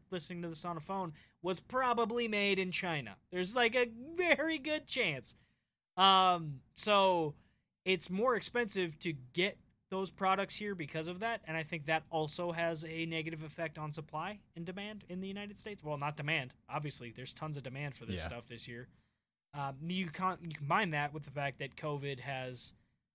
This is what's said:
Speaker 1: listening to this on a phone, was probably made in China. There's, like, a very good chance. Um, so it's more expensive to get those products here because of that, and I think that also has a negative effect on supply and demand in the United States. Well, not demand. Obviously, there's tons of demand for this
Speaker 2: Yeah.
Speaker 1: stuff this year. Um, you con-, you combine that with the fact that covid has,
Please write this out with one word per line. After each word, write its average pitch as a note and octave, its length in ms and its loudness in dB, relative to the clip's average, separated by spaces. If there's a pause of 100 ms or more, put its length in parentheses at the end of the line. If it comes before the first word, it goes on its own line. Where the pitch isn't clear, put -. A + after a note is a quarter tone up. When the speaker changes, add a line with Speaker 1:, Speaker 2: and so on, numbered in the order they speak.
(120)
Speaker 1:
listening F3 300 -6
to E3+ 80 -4
this E3 160 -6
on F3 120 -2
a D#3 40 -8
phone, F#3 320 -4 (280)
was F3+ 200 0
probably A#3+ 640 2
made G3+ 320 4
in F#3 120 2
China. C#3+ 440 -2 (160)
There's, F#3 240 0
like, A#3+ 200 4
a B3 140 6 (260)
very D#4+ 440 4
good D4+ 260 -2
chance. E3 500 -2 (600)
Um, F3+ 640 8 (160)
so F#3 600 4 (480)
it's F#3 260 2
more A3 260 4
expensive F#3+ 640 0
to E3+ 140 -2 (200)
get F#3 240 0 (320)
those F#3+ 220 -4
products F#3+ 440 2
here G#3 200 -4
because D#3+ 340 -4
of F3+ 100 -8
that, A3+ 260 -2
and D#3+ 120 -4
I D#3+ 60 -2
think D#3 240 -6
that D#3+ 240 2
also E3 420 0
has E3 320 0
a E3 220 -4
negative D#3+ 360 -4
effect D#3+ 340 -6
on D3+ 140 -6
supply D#3+ 480 -6 (160)
and E3+ 100 -8
demand G3+ 440 -8
in F#3 100 -6
the F#3+ 80 -4
United G3+ 320 -8
States. G#3 240 -10
Well, D3+ 140 -2
not D3 180 -2
demand. C#3+ 380 -2 (160)
Obviously, C3 420 -4
there's B2+ 220 -10
tons D#3 240 -6
of C3 60 -10
demand C3+ 320 -6
for A#2+ 100 -16
this G2 160 -2
Speaker 2:
Yeah. - 60 -2
Speaker 1:
stuff A#2+ 200 -8
this A#2 220 -12
year. A#2+ 180 -10 (640)
Um, C#3 280 -4
you F3+ 280 0
con-, F#3 340 0
you D#3+ 120 -8
combine E3 360 2
that D3 220 0
with D3+ 100 -8
the C3+ 80 -14
fact C#3 280 -4
that C#3 160 -8
covid C#3+ 460 -4
has, C3 520 -6 (420)